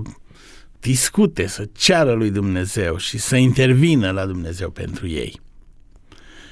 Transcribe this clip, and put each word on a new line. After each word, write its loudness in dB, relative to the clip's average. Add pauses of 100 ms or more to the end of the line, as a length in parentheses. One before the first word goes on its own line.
(800)
discute, 0
să -8
ceară 2
lui 0
Dumnezeu -2
și -8
să -2
intervină 4
la -4
Dumnezeu -6
pentru -10
ei. -8 (1120)